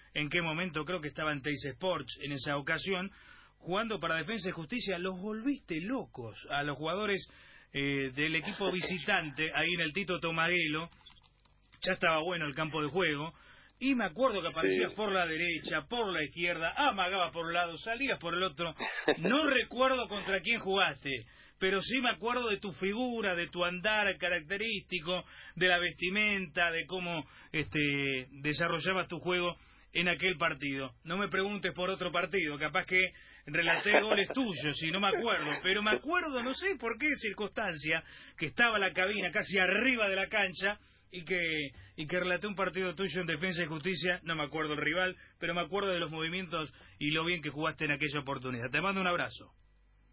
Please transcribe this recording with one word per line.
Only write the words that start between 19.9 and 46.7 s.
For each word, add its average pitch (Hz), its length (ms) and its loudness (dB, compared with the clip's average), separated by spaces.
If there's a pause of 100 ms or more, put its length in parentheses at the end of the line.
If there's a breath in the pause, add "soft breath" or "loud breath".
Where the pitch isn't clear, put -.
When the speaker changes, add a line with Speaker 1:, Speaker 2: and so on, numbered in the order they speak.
Speaker 1:
contra 196 340 -2
quién 220 180 0
jugaste, 180 520 0 (500 loud breath)
pero 190 180 4
sí 247 220 0
me 247 80 2
acuerdo 226 400 0
de 202 80 0
tu 196 160 -8
figura, 220 600 0
de 170 120 -2
tu 175 160 -2
andar 190 540 2
característico, 180 1080 -2 (320 loud breath)
de 185 120 4
la 180 100 8
vestimenta, 180 920 0
de 165 160 -2
cómo, 175 360 -4 (280 loud breath)
este, 143 760 0 (140)
desarrollabas 170 640 0
tu 170 120 -8
juego 175 360 0 (380 soft breath)
en 175 140 2
aquel 170 300 0
partido. 139 640 -2
No 165 140 -4
me 202 100 0
preguntes 190 460 -2
por 180 180 -2
otro 180 200 -4
partido, 175 460 0
capaz 156 300 0
que 185 260 2 (320 loud breath)
relaté 170 560 4
goles 208 280 4
Speaker 2:
<laughs> - 40 -8
Speaker 1:
tuyos 156 480 0
y 160 80 0
no 185 100 0
me 202 100 4
acuerdo, 185 420 2 (100)
pero 196 220 2
me 214 80 4
acuerdo, 302 500 0
no 262 140 -2
sé 370 240 -2
por 226 180 -4
qué 294 180 2
circunstancia, 180 880 -2 (360 loud breath)
que 156 80 -2
estaba 226 320 4
la 190 120 4
cabina 185 380 2
casi 196 300 0
arriba 214 500 4
de 190 60 0
la 190 140 0
cancha 202 500 0 (320 soft breath)
y 190 120 -10
que, 160 460 0 (260 loud breath)
y 156 120 -6
que 180 120 0
relaté 180 280 0
un 202 80 -4
partido 180 400 0
tuyo 185 260 -2
en 170 60 -2
Defensa 165 340 0
y 165 60 0
Justicia, 165 560 -2
no 165 120 -2
me 151 100 0
acuerdo 151 280 -2
el 147 80 -2
rival, 180 340 0 (220 loud breath)
pero 170 160 -2
me 175 80 0
acuerdo 190 300 0
de 175 80 0
los 165 100 -2
movimientos 160 640 -4 (240 loud breath)